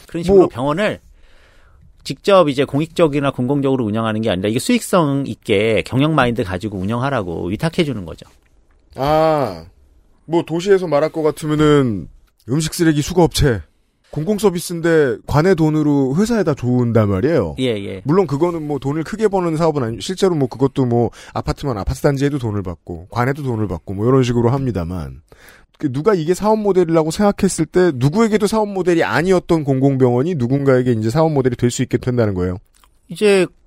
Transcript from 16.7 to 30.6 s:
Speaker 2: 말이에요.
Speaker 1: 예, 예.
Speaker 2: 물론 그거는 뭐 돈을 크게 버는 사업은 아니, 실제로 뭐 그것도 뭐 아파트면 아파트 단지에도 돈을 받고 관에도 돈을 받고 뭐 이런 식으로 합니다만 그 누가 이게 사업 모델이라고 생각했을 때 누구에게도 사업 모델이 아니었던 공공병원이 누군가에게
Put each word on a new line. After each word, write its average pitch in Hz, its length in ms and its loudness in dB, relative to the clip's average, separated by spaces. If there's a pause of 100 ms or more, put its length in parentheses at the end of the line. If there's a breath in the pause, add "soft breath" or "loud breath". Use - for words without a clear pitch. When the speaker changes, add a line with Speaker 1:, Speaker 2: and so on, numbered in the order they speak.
Speaker 2:
말이에요. 98 480 0
Speaker 1:
예, 131 60 -2 (200)
예. 98 200 -10
Speaker 2:
물론 175 220 2
그거는 156 400 -2
뭐 147 120 -4
돈을 139 260 -4
크게 214 240 -2
버는 175 280 -2
사업은 151 260 0
아니, 113 180 -6
실제로 185 340 -2
뭐 135 140 0
그것도 131 380 0
뭐 117 240 0 (240 loud breath)
아파트면 135 420 -6
아파트 101 240 -6
단지에도 143 380 0
돈을 104 240 -4
받고 87 480 -12
관에도 139 320 -2
돈을 113 260 -4
받고 87 240 -8
뭐 101 160 -4
이런 131 140 6
식으로 120 260 2
합니다만 90 720 -4 (560 loud breath)
그 143 160 -4
누가 156 220 2
이게 165 180 0
사업 214 280 0
모델이라고 165 500 2
생각했을 196 560 0
때 180 300 2
누구에게도 202 500 2
사업 214 220 -2
모델이 180 360 0
아니었던 165 600 0
공공병원이 135 720 2
누군가에게 127 560 2